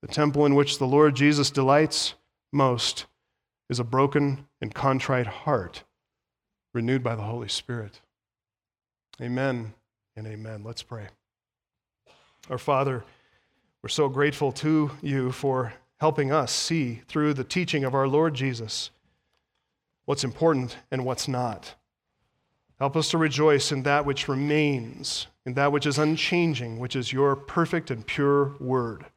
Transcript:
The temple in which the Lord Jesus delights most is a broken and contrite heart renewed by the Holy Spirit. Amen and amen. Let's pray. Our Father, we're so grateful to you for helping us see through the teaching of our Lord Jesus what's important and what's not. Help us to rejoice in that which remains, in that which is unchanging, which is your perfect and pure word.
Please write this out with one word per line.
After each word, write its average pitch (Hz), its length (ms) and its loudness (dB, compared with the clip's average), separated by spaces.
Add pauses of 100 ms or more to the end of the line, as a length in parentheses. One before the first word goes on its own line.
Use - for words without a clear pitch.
The - 80 -14
temple 147 380 2
in 139 80 6
which 143 240 4
the 135 80 0
Lord 143 280 6
Jesus 143 360 4
delights 143 640 2 (380)
most 131 520 0 (640)
is 120 100 -2
a 120 60 0
broken 139 640 2 (140)
and 107 120 -8
contrite 131 520 0
heart 107 580 -4 (880)
renewed 120 300 0
by 117 140 -2
the 107 60 -6
Holy 113 260 -8
Spirit. 113 520 -8 (1200)
Amen 123 520 -4 (440)
and 110 100 -12
amen. 107 380 -12
Let's 113 180 -12
pray. 107 260 -14 (1400)
Our 127 80 -6
Father, 135 460 0 (760)
we're - 60 -12
so 147 220 0
grateful 139 420 0
to 151 380 0 (100)
you 135 320 -2
for 131 400 -2 (260)
helping 151 320 0
us 143 220 2
see 131 540 -2
through 151 280 0
the 135 100 -4
teaching 170 400 -2
of 131 100 -2
our 135 140 2
Lord 151 260 4
Jesus 120 560 -6 (1120)
what's 139 200 -4
important 131 520 0 (140)
and 131 140 -4
what's 123 220 -4
not. 123 480 -4 (1040)
Help 135 180 0
us 156 140 0
to 170 80 2
rejoice 151 540 4
in 139 120 -2
that 143 220 2
which 139 220 -4
remains, 139 1000 -2 (180)
in 127 100 -6
that 143 180 2
which 147 140 0
is 143 120 0
unchanging, 156 800 0
which 123 180 -6
is 123 160 -4
your 139 220 4
perfect 165 560 -2
and 110 160 -6
pure 143 520 2
word. 127 480 -2 (100)